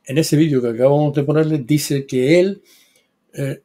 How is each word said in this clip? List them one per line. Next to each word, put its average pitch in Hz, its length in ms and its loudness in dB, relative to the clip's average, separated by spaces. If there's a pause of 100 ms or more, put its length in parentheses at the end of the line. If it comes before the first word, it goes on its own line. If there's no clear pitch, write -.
en 135 120 -4
ese 156 200 0
vídeo 147 240 2
que 120 80 -2
acabamos 143 460 2
de 147 80 -2
ponerles, 151 420 -2
dice 143 400 -2
que 135 340 2
él, 196 220 -2 (720)
eh, 139 320 -8